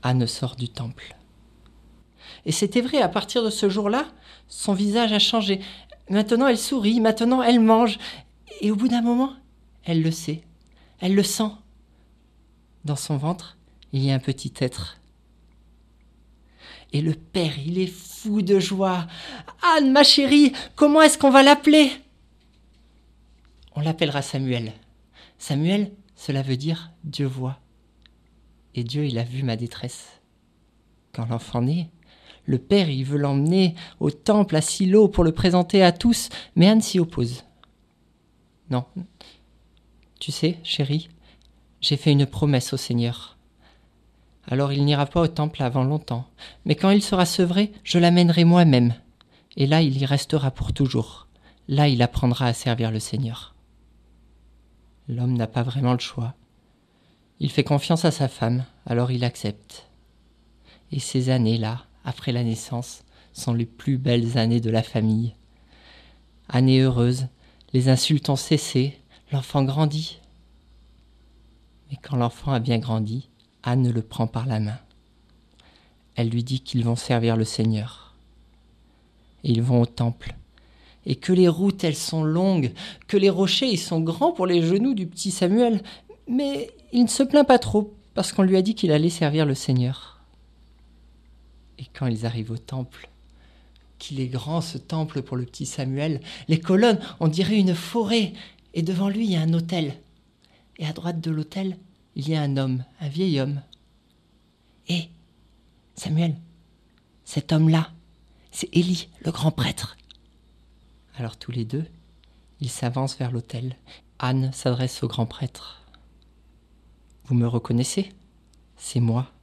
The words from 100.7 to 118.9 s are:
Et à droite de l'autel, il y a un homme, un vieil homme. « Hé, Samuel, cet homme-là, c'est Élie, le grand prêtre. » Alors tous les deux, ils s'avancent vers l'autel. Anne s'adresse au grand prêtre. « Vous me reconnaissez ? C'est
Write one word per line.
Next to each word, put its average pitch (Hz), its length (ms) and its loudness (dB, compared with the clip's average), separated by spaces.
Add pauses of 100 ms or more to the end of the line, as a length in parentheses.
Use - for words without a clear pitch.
Et 160 80 -8
à 156 60 -6
droite 165 280 -6
de 165 100 -6
l'autel, 180 460 -6 (400)
il 139 120 -8
y 160 80 0
a 151 60 -2
un 143 140 -2
homme, 131 280 -2 (160)
un 151 80 -8
vieil 156 320 -2
homme. « 139 200 -4 (1300)
Hé, 170 220 -4 (840)
Samuel, 160 400 -2 (880)
cet - 280 -4
homme-là, 160 380 4 (600)
c'est - 200 -10
Élie, 175 360 0 (120)
le 160 120 -6
grand 156 180 0
prêtre. » - 460 -6 (1200)
Alors 117 200 -10
tous - 140 -16
les 120 140 -6
deux, 135 200 -6 (760)
ils 127 100 -8
s'avancent 131 480 -6
vers 123 140 -6
l'autel. 123 440 -8 (440)
Anne 131 320 -2
s'adresse 127 500 -4
au 127 60 -4
grand 127 180 -4
prêtre. « - 560 -12 (1400)
Vous 131 100 -4
me 120 140 2
reconnaissez ? 120 640 -4 (640)
C'est - 240 -4